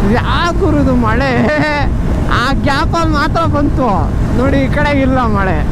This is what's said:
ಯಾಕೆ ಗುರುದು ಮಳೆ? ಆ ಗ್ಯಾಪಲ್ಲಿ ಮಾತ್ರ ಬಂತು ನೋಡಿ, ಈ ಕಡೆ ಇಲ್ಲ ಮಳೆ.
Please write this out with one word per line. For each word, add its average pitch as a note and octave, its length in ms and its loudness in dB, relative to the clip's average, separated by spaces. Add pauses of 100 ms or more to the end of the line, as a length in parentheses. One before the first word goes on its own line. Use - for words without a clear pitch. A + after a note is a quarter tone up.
(140)
ಯಾಕೆ C#4 460 0
ಗುರುದು C#4+ 360 2
ಮಳೆ? A#3+ 360 0 (1080)
ಆ C4+ 120 -2
ಗ್ಯಾಪಲ್ಲಿ D#4 600 0
ಮಾತ್ರ D#4 280 0 (140)
ಬಂತು C#4+ 320 0 (500)
ನೋಡಿ, C4+ 200 0
ಈ C4 100 0
ಕಡೆ C#4+ 340 0
ಇಲ್ಲ C4 180 2 (180)
ಮಳೆ. F#3+ 200 0 (140)